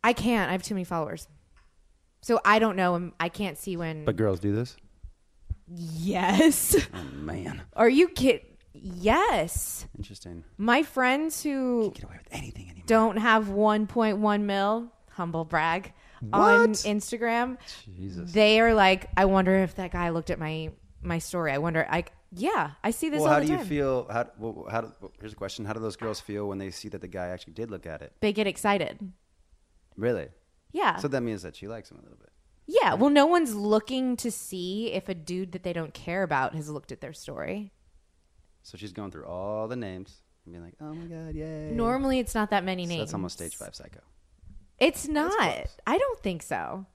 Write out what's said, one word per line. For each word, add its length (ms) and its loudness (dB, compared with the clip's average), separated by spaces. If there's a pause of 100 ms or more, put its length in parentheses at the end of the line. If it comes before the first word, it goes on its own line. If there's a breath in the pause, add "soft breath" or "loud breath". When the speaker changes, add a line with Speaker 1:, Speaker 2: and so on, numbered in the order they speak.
Speaker 1:
I 100 4
can't. 360 2
I 20 0
have 100 -2
too 140 -6
many 100 -4
followers. 420 -6 (920)
So 240 2
I 140 8
don't 160 2
know. 180 2
I'm, 260 -4
I 100 -2
can't 280 -6
see 180 -6
when 300 -6
Speaker 2:
But 120 0
girls 220 2
do 160 0
this? 220 -4 (920)
Speaker 1:
Yes. 1080 2 (140)
<laughs> 40 -16
Speaker 2:
Oh, 100 -10 (120)
man. 480 -8 (120)
Speaker 1:
Are 140 8
you 200 8
kid-, 360 2 (280)
yes. 1120 0 (100)
Speaker 2:
Interesting. 460 -14 (140)
Speaker 1:
My 260 4
friends 600 0
who 420 0
Speaker 2:
Can't 100 -4
get 100 -14
away 180 -16
with 100 -20
anything 360 -12
anymore. 180 -18
Speaker 1:
don't 300 4
have 320 4
one 380 2
point 320 0
one 260 2
mil, 460 0 (180)
humble 340 -4
brag, 480 0 (400 loud breath)
on 380 8
Speaker 2:
What? 0 - (160)
Speaker 1:
Instagram, 720 -2 (260 loud breath)
Speaker 2:
Jesus. 480 -10
Speaker 1:
they 300 8
are 140 6
like, 420 6
"I 80 8
wonder 300 6
if 200 2
that 160 -8
guy 180 -2
looked 200 -4
at 100 -4
my, 320 -6 (300)
my 180 -2
story. 320 -2
I 60 0
wonder," 320 0
I, 160 0 (260)
yeah, 400 -2 (120)
I 80 0
see 180 -4
this 120 -2
Speaker 2:
Well, 80 4
Speaker 1:
all 60 8
Speaker 2:
how 40 6
Speaker 1:
the 80 0
Speaker 2:
do 60 2
you 40 0
Speaker 1:
time. 100 -6
Speaker 2:
feel? 440 -2
How, 260 -2
well, 340 -10
how 100 -2
do, 200 -12
well, 180 -18
here's 140 -16
a 20 -18
question. 300 -8
How 80 -6
do 60 -8
those 160 -6
girls 240 -6
feel 280 -6
when 120 -6
they 120 -8
see 180 -14
that 120 -12
the 60 -14
guy 220 -8
actually 240 -12
did 180 -10
look 160 -12
at 160 -10
it? 180 -18
Speaker 1:
They 100 2
get 160 -2
excited. 640 -2 (840)
Speaker 2:
Really? 300 -2 (440)
Speaker 1:
Yeah. 260 0
Speaker 2:
So 120 -4
that 120 -2
means 200 -6
that 140 -14
she 120 -16
likes 240 -14
him 60 -20
a 60 -20
little 140 -20
bit. 120 -20 (380)
Speaker 1:
Yeah. 280 4
Well, 160 4
no 160 8
one's 260 4
looking 640 0
to 140 -4
see 600 -6
if 160 -6
a 40 -4
dude 380 -8
that 120 -12
they 100 -6
don't 200 -8
care 300 -4
about 320 0
has 140 -8
looked 220 -12
at 100 -14
their 120 -14
story. 580 -10 (920)
Speaker 2:
So 140 -20
she's 140 -14
going 200 -10
through 160 -14
all 400 -6
the 80 -8
names 480 -12 (220)
and 80 -20
being 100 -16
like, 180 -20
"Oh 120 -14
my 120 -14
God, 300 -12
yay." 360 -10
Speaker 1:
Normally, 460 0
it's 160 -4
not 160 -2
that 140 0
many 220 -4
Speaker 2:
So 40 -6
Speaker 1:
names. 120 -4
Speaker 2:
that's 120 -8
almost 240 -6
stage 180 -10
five 200 -14
psycho. 240 -20 (800)
Speaker 1:
It's 240 2
Speaker 2:
That's 100 -6
Speaker 1:
not. 240 0
Speaker 2:
close. 400 -2 (100)
Speaker 1:
I 120 2
don't 220 -2
think 220 -4
so. 520 -8